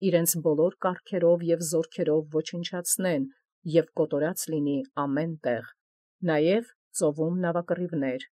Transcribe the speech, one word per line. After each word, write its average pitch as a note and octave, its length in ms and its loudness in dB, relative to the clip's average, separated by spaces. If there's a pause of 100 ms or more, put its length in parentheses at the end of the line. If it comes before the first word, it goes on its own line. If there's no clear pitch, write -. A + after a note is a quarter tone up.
իրենց E3+ 340 2
բոլոր D#3 400 2
կառքերով F3 680 2
և E3 220 0
զորքերով D#3+ 680 0
ոչնչացնեն, E3+ 960 -2 (400)
և D#3 240 4
կոտորած D#3 560 -2
լինի D3 320 -2 (140)
ամեն D3 440 -2
տեղ, A#2 320 -4 (540)
նաև E3+ 500 2 (180)
ծովում D#3+ 480 0
նավակռիվներ։ E3+ 960 -2